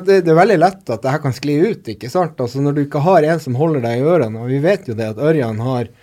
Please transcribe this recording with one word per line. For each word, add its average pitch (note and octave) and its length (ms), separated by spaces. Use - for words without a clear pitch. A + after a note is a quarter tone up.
det, G3 180
det E3 80
er D#3+ 80
veldig F#3+ 220
lett F3+ 300
at A2 120
det C3 80
her D3 120
kan C3+ 120
skli D3 240
ut, G3+ 300
ikke A2+ 220
sant? E3+ 280
Altså, B2+ 220
når C#3+ 160
du D3 80
ikke C#3+ 180
har E3+ 220
en D#3+ 160
som B2+ 160
holder D#3 240
deg A#2 200
i C#3 60
ørene, A#2 360
og B2 100
vi C#3 80
vet F#3+ 260
jo A#2 80
det A2 160
at G#2+ 80
Ørjan C3 420
har, B2 280